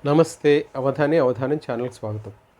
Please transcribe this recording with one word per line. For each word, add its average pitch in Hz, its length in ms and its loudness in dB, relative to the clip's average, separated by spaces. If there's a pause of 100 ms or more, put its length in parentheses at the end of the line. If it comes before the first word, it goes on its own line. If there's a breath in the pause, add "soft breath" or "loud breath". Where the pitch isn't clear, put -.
నమస్తే, 151 600 2 (100)
అవధాని, 143 420 0
అవధానం 131 420 0 (120)
ఛానల్కి 120 240 -6
స్వాగతం. 107 360 -10 (280)